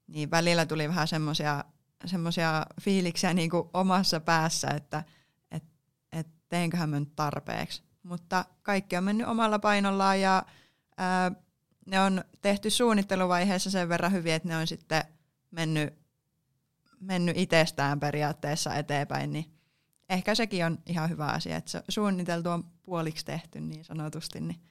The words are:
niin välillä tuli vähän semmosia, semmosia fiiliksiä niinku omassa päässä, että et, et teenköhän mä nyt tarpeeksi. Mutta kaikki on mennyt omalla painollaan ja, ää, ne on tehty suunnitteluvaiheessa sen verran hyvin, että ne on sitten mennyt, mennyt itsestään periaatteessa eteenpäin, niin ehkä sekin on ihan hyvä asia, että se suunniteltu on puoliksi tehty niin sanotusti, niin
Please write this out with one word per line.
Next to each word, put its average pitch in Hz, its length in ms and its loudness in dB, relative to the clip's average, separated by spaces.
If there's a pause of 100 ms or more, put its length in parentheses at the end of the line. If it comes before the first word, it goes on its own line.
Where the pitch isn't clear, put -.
niin 151 240 -6
välillä 170 360 4
tuli 156 220 -2
vähän 160 200 0
semmosia, 151 560 -2 (400)
semmosia 170 600 0 (140)
fiiliksiä 180 540 0
niinku 165 400 0
omassa 185 460 2
päässä, 160 480 2
että 151 360 -4 (460)
et, - 140 -8 (480)
et 160 140 -6 (220)
teenköhän 170 420 0
mä 143 100 0
nyt 147 160 -6
tarpeeksi. - 680 -4 (200)
Mutta 180 420 -4 (180)
kaikki 196 340 -2
on 180 80 0
mennyt 208 220 0
omalla 220 320 2
painollaan 196 640 2
ja, 190 220 4 (540)
ää, 185 360 0 (540)
ne 190 140 2
on 190 240 2 (160)
tehty 202 300 2
suunnitteluvaiheessa 190 1000 2
sen 180 180 0
verran 175 240 2
hyvin, 165 200 0
että 160 160 -2
ne 165 80 -2
on 160 100 0
sitten 160 380 -2 (460)
mennyt, 160 440 -2 (1080)
mennyt 180 380 0
itsestään 156 600 2
periaatteessa 147 760 -2
eteenpäin, 143 580 -2
niin 151 200 -8 (600)
ehkä 185 220 0
sekin 202 320 0
on 160 200 0
ihan 170 240 -2
hyvä 151 160 -4
asia, 160 300 -2
että 170 140 -8
se - 180 -6
suunniteltu 180 640 -2
on 170 140 -2 (180)
puoliksi 160 420 -6
tehty - 360 -10
niin 156 240 -10
sanotusti, 160 560 -10
niin 165 200 -8 (100)